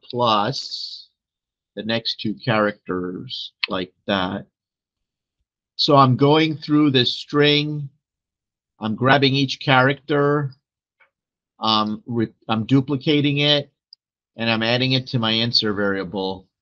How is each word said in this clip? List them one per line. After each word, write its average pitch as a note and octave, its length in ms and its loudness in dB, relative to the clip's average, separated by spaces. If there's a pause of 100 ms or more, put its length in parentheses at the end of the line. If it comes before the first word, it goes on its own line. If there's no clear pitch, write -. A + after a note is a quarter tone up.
plus A#2 1040 -2 (680)
the G2+ 60 -10
next A2+ 360 -4
two G#2+ 140 -4
characters, G#2 1200 -4 (160)
like F#2+ 240 -6 (140)
that. G2 380 -2 (1300)
So D3 200 4
I'm B2+ 180 6
going D3+ 400 4
through D3+ 360 0
this B2 220 2
string, D3 760 0 (920)
I'm G#2+ 160 -4
grabbing C3+ 400 2
each C#3 240 -2
character, C#3+ 920 0 (1080)
um, G#2+ 460 2
re-, A#2 260 -2 (160)
I'm A2 180 -2
duplicating C#3+ 720 0
it, D3 340 0 (640)
and A#2 120 -4
I'm A2+ 140 0
adding B2 300 0
it C3 140 -2
to B2 120 -2
my A2 140 0
answer A2+ 400 0
variable. F#2+ 760 -4 (140)